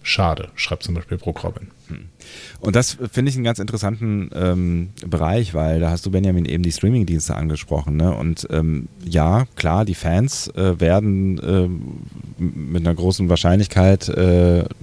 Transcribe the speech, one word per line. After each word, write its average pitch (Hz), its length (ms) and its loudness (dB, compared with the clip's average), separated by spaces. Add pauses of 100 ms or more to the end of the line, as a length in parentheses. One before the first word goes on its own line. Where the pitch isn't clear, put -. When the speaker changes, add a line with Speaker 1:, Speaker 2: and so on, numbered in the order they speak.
Speaker 1:
Schade“, - 540 0
schreibt - 260 -6
zum 85 140 -4
Beispiel 90 220 -6
Brook - 260 -6
Robin. 85 240 -8 (180)
Speaker 2:
Hm. - 200 -14 (520)
Und 101 160 -2
das 123 240 2 (140)
finde 131 180 0
ich 131 60 -4
einen 127 80 -4
ganz 117 160 -2
interessanten, 107 760 -2
ähm, 87 560 0 (160)
Bereich, 87 480 0
weil 80 240 0
da 82 120 2
hast 85 140 -4
du, 95 60 -4
Benjamin, 92 360 2
eben 85 180 -2
die 82 80 0
Streaming-Dienste 85 640 0
angesprochen, 73 600 -2
ne? 82 160 2
Und, 73 380 -4
ähm, 80 380 0 (160)
ja, 85 500 2
klar, 90 300 0
die 95 100 -2
Fans, 92 540 -2
äh, 92 320 0
werden, 95 640 2
ähm, 90 540 0 (420)
m-, 78 320 -4
mit 85 120 0
einer 82 120 2
großen 90 320 0
Wahrscheinlichkeit, 92 800 4
äh, 87 560 4 (180)